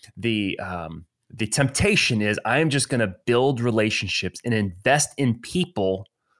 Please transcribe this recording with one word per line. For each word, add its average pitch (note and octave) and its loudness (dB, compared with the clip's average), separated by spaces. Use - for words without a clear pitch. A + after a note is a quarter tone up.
the, G#2 -2
um, E2+ -10
the - -6
temptation C3+ 2
is G#2 0
I B2+ 2
am D#3+ 2
just C3+ 0
gonna A2 0
build B2 4
relationships A2 0
and A#2 0
invest G#2+ 0
in A#2+ 2
people G2 -2